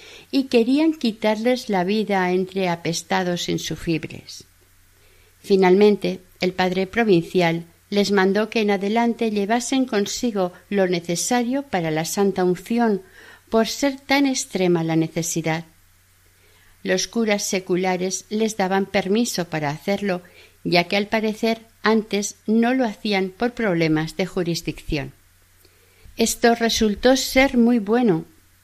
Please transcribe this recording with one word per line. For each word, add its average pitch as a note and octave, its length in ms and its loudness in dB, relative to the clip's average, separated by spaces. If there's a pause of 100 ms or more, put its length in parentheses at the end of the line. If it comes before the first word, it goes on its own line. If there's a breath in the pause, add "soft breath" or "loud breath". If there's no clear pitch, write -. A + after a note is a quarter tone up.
(300 loud breath)
y C4+ 140 0
querían C4+ 480 2
quitarles A3+ 760 -2
la F#3+ 160 0
vida G3 480 0
entre F#3 360 -2
apestados F3 800 -4
insufribles. - 960 -6 (960 soft breath)
Finalmente, F#3+ 800 4 (200)
el F#3 120 0
padre F#3 340 -2
provincial E3+ 800 0 (220)
les G3+ 220 0
mandó G3 400 2
que A3+ 120 -2
en G#3 100 2
adelante A3+ 580 -2
llevasen A#3 540 -2
consigo G3+ 680 -2 (160 loud breath)
lo F#3+ 200 2
necesario A#3 760 -2
para E3+ 300 -4
la D#3 120 -2
santa F#3+ 380 0
unción, G3 600 0 (460 loud breath)
por A3+ 200 2
ser C4+ 320 -4
tan C#4 260 2
extrema F3+ 560 0
la D#3+ 140 0
necesidad. D#3+ 720 -4 (1160 soft breath)
Los F#3 240 -2
curas G#3 380 -2
seculares F#3 840 -2
les G#3+ 280 -2
daban G3 300 0
permiso G3 580 -2
para D3+ 260 -4
hacerlo, G3 520 -4 (420 loud breath)
ya F3 200 2
que F#3+ 120 -4
al G3+ 100 -2
parecer A3 540 -2 (240)
antes G#3 500 0 (120)
no A#3 280 2
lo C4 100 0
hacían G3+ 460 -2
por A#3+ 220 -4
problemas E3 640 0
de F#3+ 100 -2
jurisdicción. D#3+ 840 -6 (1040 soft breath)
Esto A#3 400 2
resultó A3+ 600 2
ser C4 400 2
muy A#3 220 4
bueno, G3+ 460 2 (400)